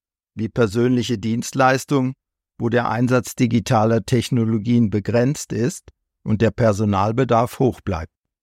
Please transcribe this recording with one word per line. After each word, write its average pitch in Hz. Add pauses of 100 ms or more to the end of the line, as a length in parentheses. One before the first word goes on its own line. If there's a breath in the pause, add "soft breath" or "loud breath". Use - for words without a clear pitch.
(360)
wie 107
persönliche 120
Dienstleistungen, 131 (460)
wo 117
der 120
Einsatz 120
digitaler 113
Technologien 113
begrenzt 117
ist 120 (340)
und 107
der 107
Personalbedarf 113
hoch 123
bleibt. 80 (320)